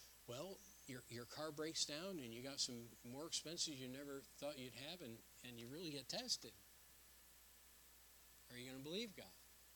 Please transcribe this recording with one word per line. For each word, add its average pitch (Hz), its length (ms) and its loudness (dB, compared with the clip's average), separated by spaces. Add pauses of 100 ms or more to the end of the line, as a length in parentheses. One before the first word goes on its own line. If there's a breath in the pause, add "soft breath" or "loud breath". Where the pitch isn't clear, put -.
(260 loud breath)
well, 160 320 0 (280)
your, 127 240 -2
your 120 160 0
car 151 260 2
breaks 156 320 8
down 170 340 2
and 120 140 2
you 120 100 0
got 135 180 0
some 120 280 4 (160)
more 135 220 0
expenses 160 520 4
you 131 100 2
never 139 340 -2 (160)
thought 147 200 2
you'd 127 140 -2 (160)
have, 175 140 -2
and, 113 160 -2 (260)
and 120 160 -4
you 117 80 -2
really 156 220 0
get 139 180 0
tested. 202 460 4 (2000)
Are 123 60 -6
you 127 140 -2
gonna 131 120 -2
believe 185 320 2
God? 104 120 -6 (500)